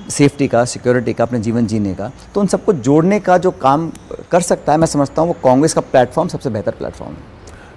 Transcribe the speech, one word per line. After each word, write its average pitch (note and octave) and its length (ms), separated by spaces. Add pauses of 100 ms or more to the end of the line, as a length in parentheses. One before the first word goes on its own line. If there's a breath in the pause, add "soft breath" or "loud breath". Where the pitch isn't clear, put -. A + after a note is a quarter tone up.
safety C#3+ 380
का, A#2+ 180
security A#2+ 480
का, A#2 100
अपने A#2+ 160
जीवन A2+ 280
जीने G2+ 260
का। G2 180 (220 loud breath)
तो G3+ 80
उन G3+ 60
सबको G3+ 260
जोड़ने D#3+ 460
का F3+ 180
जो F3+ 140
काम D3+ 400 (400)
कर F3+ 100
सकता F3 300
है, D3+ 60
मैं D#3+ 100
समझता C#3+ 340
हूँ E3+ 80
वो E3 140
कांग्रेस C3+ 300
का E3 80
platform D#3+ 480
सबसे D3 200
बेहतर G2+ 220
platform - 400
है। - 300 (360 loud breath)